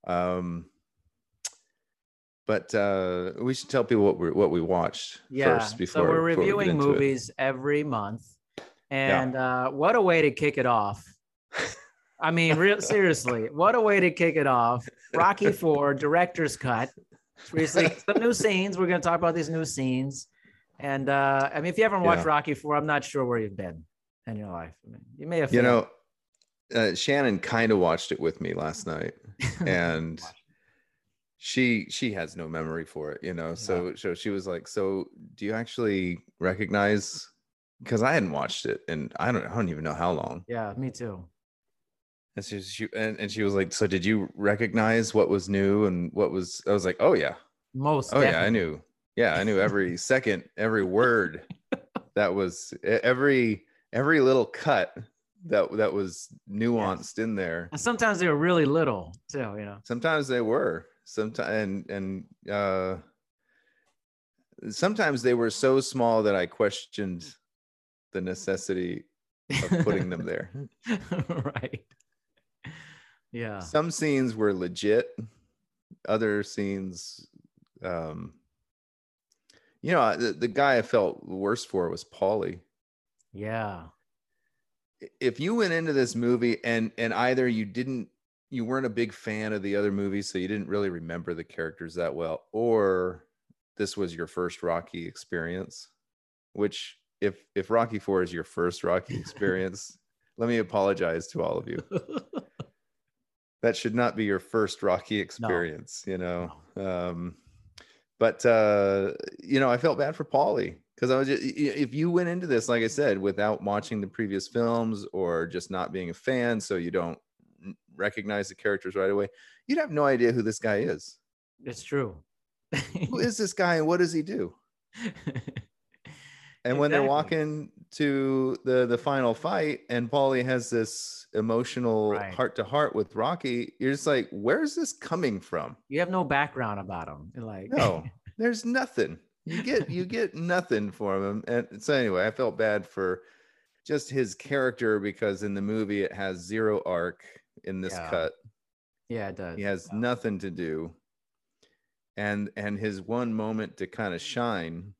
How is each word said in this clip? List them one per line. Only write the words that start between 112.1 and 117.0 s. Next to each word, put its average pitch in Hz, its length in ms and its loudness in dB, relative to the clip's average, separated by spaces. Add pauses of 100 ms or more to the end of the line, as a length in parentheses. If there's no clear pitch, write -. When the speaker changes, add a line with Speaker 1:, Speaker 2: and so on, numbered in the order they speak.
Speaker 1:
went 175 180 2
into 180 180 -4
this, 123 220 2
like 117 160 2
I 113 40 2
said, 123 280 2
without 101 480 0
watching 104 380 -2
the 101 40 -6
previous 98 420 -4
films 117 640 0
or 85 320 0
just 85 240 -8
not 90 240 -6
being 90 160 -6
a - 20 -10
fan, 120 480 -2
so 98 160 -4
you 85 140 -4
don't 85 280 -4 (460)